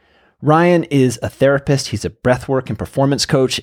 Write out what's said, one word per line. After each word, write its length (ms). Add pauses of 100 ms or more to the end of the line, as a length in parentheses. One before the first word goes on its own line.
(420)
Ryan 440
is 360
a 80
therapist, 600
he's 140
a 60
breathwork 600
and 100
performance 480
coach, 360